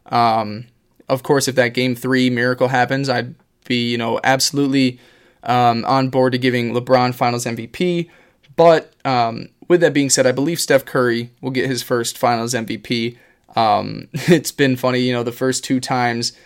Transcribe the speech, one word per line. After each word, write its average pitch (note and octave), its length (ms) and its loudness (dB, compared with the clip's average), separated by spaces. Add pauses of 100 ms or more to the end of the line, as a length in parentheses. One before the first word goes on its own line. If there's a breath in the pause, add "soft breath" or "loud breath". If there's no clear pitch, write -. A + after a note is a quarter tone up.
Um, A2+ 600 -2 (420)
of C3+ 140 -2
course, C#3 240 0
if C#3+ 80 -4
that A#2+ 180 2
Game B2+ 220 0
three B2+ 340 0
miracle B2 400 0
happens, C3+ 400 0
I'd B2 260 -4 (320)
be, A#2+ 240 0
you A#2+ 60 -2
know, A#2 260 -2
absolutely, C3+ 760 0 (440 soft breath)
um, A#2+ 420 2
on C3 240 0
board B2+ 240 2
to C3 40 -2
giving B2 340 0
LeBron B2 420 2
Finals A#2+ 320 -2
M A#2 100 -4
V A2+ 120 -10
P. F3 440 -4 (440 soft breath)
But, E3 380 6 (120)
um, A#2 440 -2 (180)
with F3 140 4
that D#3 120 4
being C#3 180 0
said, C3 160 4
I B2 60 4
believe D3+ 260 -2
Steph C#3 260 0
Curry A#2+ 460 -2 (100)
will C3 100 -6
get B2+ 160 -2
his B2 140 -4
first A#2+ 360 -4
Finals A#2 360 -2
M A2+ 140 -4
V A2+ 100 -6
P. A#2 400 -4 (380 soft breath)
Um, G#2 540 0
<laughs> - 40 -20
it's D#3 380 2
been C3+ 240 0
funny, B2+ 240 -2
you B2+ 140 0
know, A#2+ 100 -2
the A#2+ 80 -4
first C3 320 -4
two C3 160 -2
times, A#2+ 540 -2 (120)